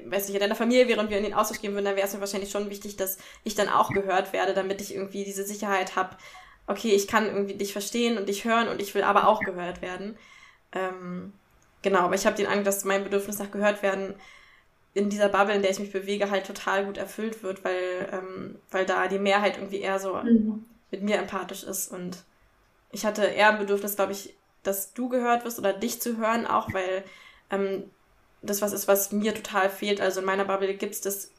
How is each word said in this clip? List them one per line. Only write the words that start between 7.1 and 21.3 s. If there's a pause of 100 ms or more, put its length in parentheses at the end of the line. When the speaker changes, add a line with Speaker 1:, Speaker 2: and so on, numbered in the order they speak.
Speaker 1:
irgendwie
dich
verstehen
und
dich
hören
und
ich
will
aber
auch
gehört
werden. (560)
Ähm, (480)
genau,
aber
ich
hab
den
Eindruck,
dass
mein
Bedürfnis
nach
gehört
werden (800)
in
dieser
Bubble,
in
der
ich
mich
bewege,
halt
total
gut
erfüllt
wird,
weil,
ähm, (120)
weil
da
die
Mehrheit
irgendwie
eher
so
Speaker 2:
Mhm. (260)
Speaker 1:
mit
mir
empathisch